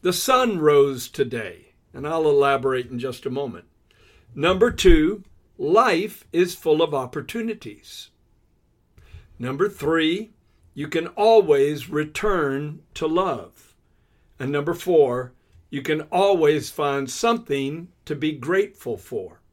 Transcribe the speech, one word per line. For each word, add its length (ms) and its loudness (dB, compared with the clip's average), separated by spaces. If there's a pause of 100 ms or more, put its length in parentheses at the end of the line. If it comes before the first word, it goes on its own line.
the 100 -2
sun 460 0
rose 500 4
today, 640 -8 (180)
and 160 -12
I'll 220 0
elaborate 600 2
in 80 -8
just 260 -10
a 60 -6
moment. 340 -8 (720)
Number 340 2
two, 540 4 (340)
life 760 0
is 220 0
full 300 2
of 100 -2
opportunities. 1200 -10 (1300)
Number 280 -4
three, 640 -2 (460)
you 120 -10
can 200 -4
always 840 4
return 920 -4 (100)
to 140 -4
love. 680 -4 (640)
And 140 -6
number 240 -4
four, 580 2 (380)
you 100 -6
can 200 -4 (100)
always 580 2
find 400 -4
something 760 -4 (180)
to 100 -8
be 180 -4
grateful 640 -4
for. 460 -12 (100)